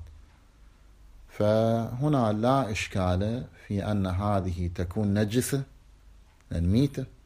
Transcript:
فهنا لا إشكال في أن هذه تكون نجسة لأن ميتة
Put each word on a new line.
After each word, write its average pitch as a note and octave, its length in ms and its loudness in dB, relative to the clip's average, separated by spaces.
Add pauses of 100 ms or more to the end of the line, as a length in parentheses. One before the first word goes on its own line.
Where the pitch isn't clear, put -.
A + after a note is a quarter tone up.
(1300)
فهنا A2+ 1040 2
لا A#2+ 380 2
إشكال G2+ 760 -2 (220)
في G2+ 240 -4
أن G2 160 0
هذه F#2 680 -2
تكون G2 380 -2
نجسة A#2 500 0 (880)
لأن F2 180 0
ميتة C3 360 2 (200)